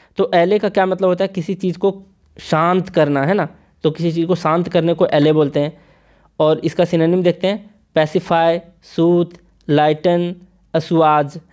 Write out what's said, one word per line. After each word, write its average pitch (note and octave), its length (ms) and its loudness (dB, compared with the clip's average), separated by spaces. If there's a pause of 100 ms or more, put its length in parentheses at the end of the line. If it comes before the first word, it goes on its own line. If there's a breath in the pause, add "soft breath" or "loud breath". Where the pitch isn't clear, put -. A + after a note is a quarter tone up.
(180 soft breath)
तो F#3+ 160 -2
एले F#3 260 2
का G#3 100 -2
क्या F#3+ 160 0
मतलब F#3 240 0
होता F3+ 140 0
है, F#3+ 40 0
किसी F#3+ 260 -6
चीज़ F3+ 240 -4
को G3 260 -2 (360)
शांत F3 500 0
करना, C#3+ 340 0
है E3+ 100 0
ना, F#3 160 -2 (340 soft breath)
तो D3+ 80 0
किसी E3 200 -4
चीज़ E3 160 -2
को F3+ 80 0
शांत E3+ 340 -2
करने E3+ 240 0
को E3+ 120 2
एले D3+ 280 2
बोलते D3+ 260 0
हैं। D3+ 180 -4 (640 soft breath)
और D#3 200 2
इसका E3 260 -2
सिनोनिम F3 380 0
देखते F3 240 0
हैं, G3+ 280 -6 (200)
पैसिफाई, E3 640 0 (240)
सूथ, E3+ 420 0 (440)
लाइटन, D#3 640 0 (380)
असुआज, D#3 680 0 (140)